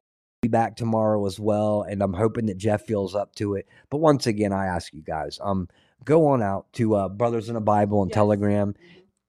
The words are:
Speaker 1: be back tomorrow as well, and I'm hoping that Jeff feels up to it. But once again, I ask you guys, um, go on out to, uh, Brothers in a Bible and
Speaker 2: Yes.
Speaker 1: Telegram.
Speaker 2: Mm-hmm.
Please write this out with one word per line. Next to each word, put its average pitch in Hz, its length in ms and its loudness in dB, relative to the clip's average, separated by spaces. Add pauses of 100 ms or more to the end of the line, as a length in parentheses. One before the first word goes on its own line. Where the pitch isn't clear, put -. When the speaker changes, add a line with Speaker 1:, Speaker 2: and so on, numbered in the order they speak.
(420)
Speaker 1:
be 120 60 -2
back 113 280 0
tomorrow 110 500 0
as 95 140 -6
well, 107 420 0
and 98 200 -4
I'm 98 120 0
hoping 113 320 0
that 98 120 -2
Jeff 104 280 0
feels 98 300 -4
up 101 200 -6
to 101 200 -4
it. 98 120 -8 (220)
But 139 80 -4
once 151 300 4
again, 104 260 0
I 98 140 -2
ask 87 260 -6
you 76 80 -18
guys, 78 400 -8
um, 95 260 -2 (380)
go 156 220 4
on 135 140 2
out 98 320 -4
to, 110 220 2
uh, 95 140 0
Brothers 113 400 -2
in 117 60 -6
a 110 60 -4
Bible 104 400 4
and 92 80 0
Speaker 2:
Yes. - 60 -6
Speaker 1:
Telegram. 104 580 2
Speaker 2:
Mm-hmm. - 260 -20 (300)